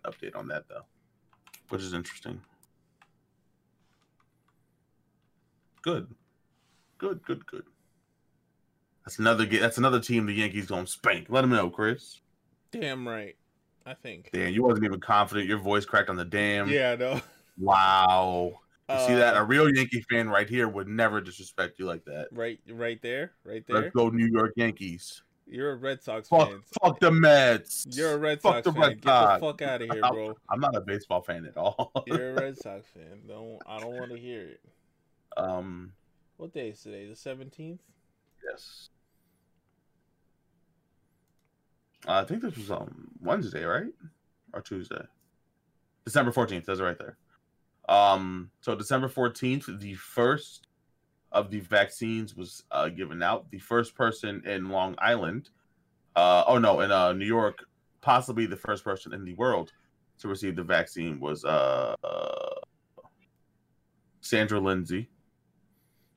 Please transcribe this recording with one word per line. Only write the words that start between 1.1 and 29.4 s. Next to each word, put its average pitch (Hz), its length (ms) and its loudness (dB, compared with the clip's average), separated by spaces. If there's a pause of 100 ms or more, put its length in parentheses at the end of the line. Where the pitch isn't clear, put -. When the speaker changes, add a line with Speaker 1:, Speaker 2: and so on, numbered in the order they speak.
Speaker 1:
which 95 120 -8
is 92 120 -12
interesting. - 460 -12 (3500)
Good. 160 260 -4 (880)
Good, 185 260 -6
good, - 220 -8
good. - 200 -16 (1400)
That's - 140 -14
another 110 260 4
ga-, 104 140 2
that's 117 180 2
another 127 220 4
team 117 260 0
the 101 80 -2
Yankees 101 340 -4
gonna 92 200 -6
spank. 92 420 -2
Let 131 140 2
'em 127 60 4
know, 101 200 2
Chris. 110 520 -4 (500)
Speaker 2:
Damn 135 360 -8
right. 107 280 -10 (500)
I 127 100 -16
think. 95 360 -18
Speaker 1:
Damn, 92 220 -2
you 117 100 0
wasn't 110 220 2
even 95 160 -4
confident. 104 460 0
Your 104 100 -2
voice 101 260 0
cracked 104 260 0
on 92 60 -4
the 87 80 -6
damn. 101 460 -2
Speaker 2:
Yeah, 135 220 0
I 120 40 -2
know. 127 300 -4
<laughs> - 60 -20 (240)
Speaker 1:
Wow. 92 1080 4 (280)
You 135 160 -2
see 123 80 4
that? 120 220 6
Speaker 2:
Uh, 104 60 6
Speaker 1:
A - 20 2
real 143 280 6
Yankee 123 380 2
fan 117 180 2
right 104 220 2
here 120 180 2
would 98 200 -6
never 107 340 0
disrespect 90 560 -8
you 92 80 -8
like 85 200 -6
that. 73 260 -10
Speaker 2:
Right, 117 360 -8
right 117 360 -8
there, 131 300 -8 (100)
right 113 260 -12
Speaker 1:
Let's 110 140 2
Speaker 2:
there. - 80 -6
Speaker 1:
go 117 180 4
New 117 160 2
York 110 320 2
Yankees. 98 640 -6 (240)
Speaker 2:
You're 139 280 -6
a - 20 -8
Red 131 260 -6
Sox 110 280 -10
Speaker 1:
Fuck, 160 200 6
Speaker 2:
fan. 98 140 -14 (180)
Speaker 1:
fuck 170 180 4
the 170 120 8
Mets. 143 800 6
Speaker 2:
You're 151 220 0
a 147 40 0
Red 151 240 -2
Speaker 1:
Fuck 185 140 4
Speaker 2:
Sox 117 100 -4
Speaker 1:
the 165 80 4
Speaker 2:
fan. 156 80 2
Speaker 1:
Red 143 80 6
Speaker 2:
Get 110 140 -4
the 139 60 4 (180)
Speaker 1:
Sox. 95 140 6